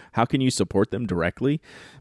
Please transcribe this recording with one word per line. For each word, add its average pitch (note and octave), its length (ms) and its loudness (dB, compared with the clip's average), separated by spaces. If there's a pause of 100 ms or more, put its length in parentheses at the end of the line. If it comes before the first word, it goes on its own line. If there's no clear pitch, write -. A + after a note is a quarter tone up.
(140)
how A2+ 120 2
can C3+ 160 0
you C3 100 2
support G2+ 400 0
them A#2+ 140 -4
directly? F#2 560 -2 (400)